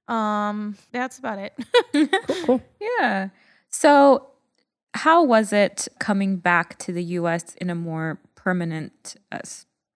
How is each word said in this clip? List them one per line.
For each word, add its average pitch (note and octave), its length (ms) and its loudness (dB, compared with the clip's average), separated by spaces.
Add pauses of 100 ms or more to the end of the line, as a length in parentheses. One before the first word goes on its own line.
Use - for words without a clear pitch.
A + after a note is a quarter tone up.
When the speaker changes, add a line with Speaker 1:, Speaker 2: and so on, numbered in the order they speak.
Speaker 1:
Um, G#3 720 -4 (140)
that's B3+ 260 -6
about A3+ 220 -8
it. G3+ 140 -12 (400)
<laughs> D4 160 2 (180)
Speaker 2:
Cool, F#4 180 -4
cool. B3 160 2 (180)
Speaker 3:
Yeah. B3+ 500 -2 (400)
So C#4+ 580 6 (680)
how E4 300 4
was A3 300 2
it - 340 0 (120)
coming G3 380 -2
back F3 420 0
to - 140 -10
the F3 100 -4
U E3+ 240 -4
S E3+ 280 -4
in F3+ 140 -6
a F3 60 -6
more D#3+ 440 -6 (160)
permanent, E3+ 800 -6 (160)
uh, - 100 -12
s-, - 240 -18 (300)